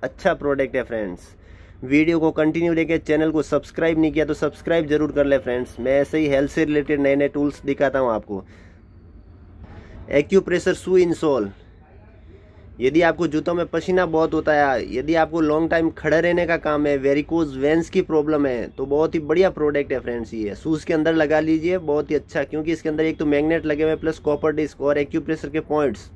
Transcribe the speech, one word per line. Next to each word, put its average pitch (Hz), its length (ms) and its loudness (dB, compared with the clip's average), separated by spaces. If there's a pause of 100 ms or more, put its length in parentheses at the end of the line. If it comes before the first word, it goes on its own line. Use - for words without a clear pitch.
अच्छा 165 300 -2
product 139 420 -2
है 123 80 0
friends। 107 520 -8 (480)
वीडियो 156 360 2
को 160 120 2
कंटिन्यू 165 440 0
देखें, 160 240 0
चैनल 156 320 0
को 156 100 0
सब्सक्राइब 160 580 -2
नहीं 160 120 2
किया 147 140 0
तो 151 80 -2
सब्सक्राइब 156 540 -2
जरूर 147 240 0
कर 139 140 2
ले 139 120 4
फ्रेंड्स। 123 420 -4
मैं 120 120 0
ऐसे 143 280 2
ही 156 80 2
health 139 240 2
से 160 140 0
related 147 340 0
नए 139 160 2
नए 143 120 2
tools 143 380 -4
दिखाता 139 340 0
हूँ 127 120 2
आपको। 104 320 -6 (1700)
Acupressor 175 640 2
Sue 185 240 0
Insole, 151 520 2 (1300)
यदि 139 220 2
आपको 165 260 2
जूतों 151 260 -2
में 170 140 -2
पसीना 180 380 0
बहुत 160 280 0
होता 156 220 2
है, 135 400 2
यदि 143 200 0
आपको 160 260 2
long 156 280 2
time 165 200 2
खड़े 156 320 0
रहने 175 260 2
का 165 120 0
काम 151 280 0
है, 143 100 2
varicose 143 600 0
veins 156 320 0
की 185 140 0
problem 151 420 0
है, 120 220 -2
तो - 180 -8
बहुत 156 300 0
ही 170 60 -2
बढ़िया 165 280 2
product 147 420 -2
है 131 80 -2
फ्रेंड्स। 117 340 -6
ये 107 220 -6
शूज़ 156 300 -4
के 180 80 0
अंदर 160 220 2
लगा 156 240 2
लीजिए, 160 400 0
बहुत 151 320 -2
ही 151 40 2
अच्छा, 143 280 -4
क्योंकि 151 280 -4
इसके 160 180 -4
अंदर 156 160 0
एक 156 140 -2
तो 160 60 -2
magnet 151 400 2
लगे 151 180 0
हुए 156 80 2
हैं, 156 100 -2
plus 160 180 -2
copper 147 340 0
disc 147 280 -4
और 143 160 2
acupressor 151 520 -4
के 151 120 -4
points। 147 540 -2